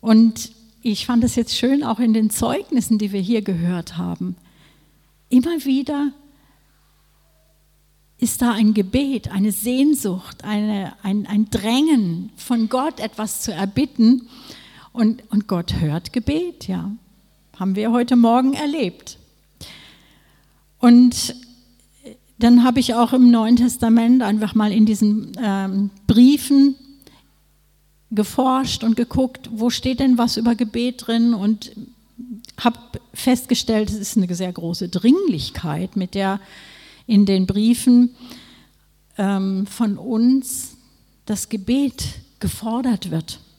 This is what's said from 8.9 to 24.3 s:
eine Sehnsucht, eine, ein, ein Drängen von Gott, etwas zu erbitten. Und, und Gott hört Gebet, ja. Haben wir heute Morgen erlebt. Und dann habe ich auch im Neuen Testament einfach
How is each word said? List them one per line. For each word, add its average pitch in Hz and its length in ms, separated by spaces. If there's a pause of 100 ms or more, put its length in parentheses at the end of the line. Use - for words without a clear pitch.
eine 196 180
Sehnsucht, 247 920
eine, 208 480 (100)
ein, 202 240
ein 208 240
Drängen 220 840
von 226 320
Gott, 262 320
etwas 220 400
zu 220 120
erbitten. 226 760 (640)
Und, 226 400
und 202 160
Gott 175 320
hört 156 320
Gebet, 302 560
ja. 185 240 (680)
Haben 190 160
wir 214 160
heute 240 240
Morgen 240 380
erlebt. 285 680 (1600)
Und 247 560 (1040)
dann 240 240
habe 247 160
ich 247 160
auch 233 180
im 247 200
Neuen 226 240
Testament 233 680
einfach 208 320